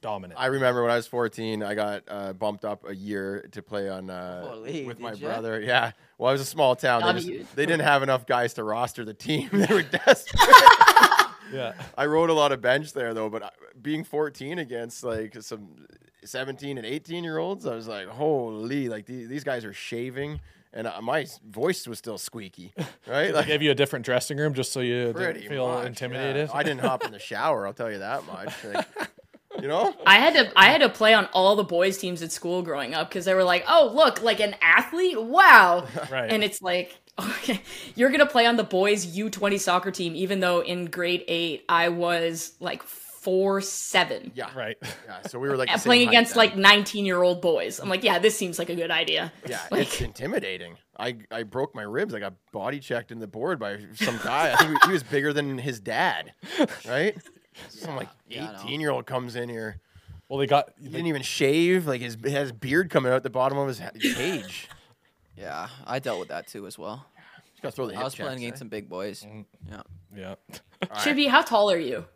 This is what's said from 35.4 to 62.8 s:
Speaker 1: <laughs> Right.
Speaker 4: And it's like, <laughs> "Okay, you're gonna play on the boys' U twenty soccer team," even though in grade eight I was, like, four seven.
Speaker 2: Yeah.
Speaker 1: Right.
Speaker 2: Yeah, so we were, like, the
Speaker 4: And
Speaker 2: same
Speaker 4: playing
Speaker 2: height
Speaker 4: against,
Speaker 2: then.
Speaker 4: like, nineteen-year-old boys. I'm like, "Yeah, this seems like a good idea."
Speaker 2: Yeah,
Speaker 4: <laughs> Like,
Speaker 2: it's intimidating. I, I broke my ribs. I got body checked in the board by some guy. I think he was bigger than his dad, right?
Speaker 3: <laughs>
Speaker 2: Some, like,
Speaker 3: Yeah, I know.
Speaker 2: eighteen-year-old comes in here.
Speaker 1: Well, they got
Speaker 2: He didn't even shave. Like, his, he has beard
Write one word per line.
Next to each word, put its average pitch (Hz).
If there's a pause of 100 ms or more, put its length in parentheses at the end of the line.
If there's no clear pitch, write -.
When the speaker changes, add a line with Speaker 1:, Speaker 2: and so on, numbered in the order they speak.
Speaker 1:
<laughs> -
Right. 127
Speaker 4:
And 214
it's 202
like, 180 (120)
<laughs> -
"Okay, 208 (340)
you're 254
gonna 285
play 240
on 233
the 220
boys' 196
U 185
twenty 202
soccer 185
team," 175
even 190
though 180
in 175
grade 175
eight 170
I 170
was, 170
like, 175
four 196
seven. -
Speaker 2:
Yeah. 120
Speaker 1:
Right. 113 (300)
Speaker 2:
Yeah, 95
so 123
we 139
were, 139
like, -
the -
Speaker 4:
And 208
Speaker 2:
same 247
Speaker 4:
playing 240
Speaker 2:
height 233
Speaker 4:
against, 233
Speaker 2:
then. 233
Speaker 4:
like, 220
nineteen-year-old 190
boys. 160
I'm 196
like, 185
"Yeah, 190
this 208
seems 175
like 175
a 175
good 165
idea." 165 (140)
Speaker 2:
Yeah, 113
Speaker 4:
<laughs> -
Like, -
Speaker 2:
it's -
intimidating. 98 (220)
I, 120 (140)
I 113
broke 123
my 113
ribs. 123
I 107
got 98 (180)
body 120
checked 120
in 113
the 110
board 139
by 101 (160)
some 117
guy. 143
I -
think 156
he 180
was 160
bigger 143
than 139
his 123
dad, 113 (560)
right? 156 (280)
Speaker 3:
<laughs> -
Speaker 2:
Some, 156
like, 107 (200)
Speaker 3:
Yeah, 131
I 107
know. 98
Speaker 2:
eighteen-year-old 135
comes 123
in 120
here. 110 (500)
Speaker 1:
Well, 139
they 139
got 143 (100)
Speaker 2:
He 139
didn't 165
even 147
shave. 165
Like, 127
his, 120
he 139
has 143
beard 147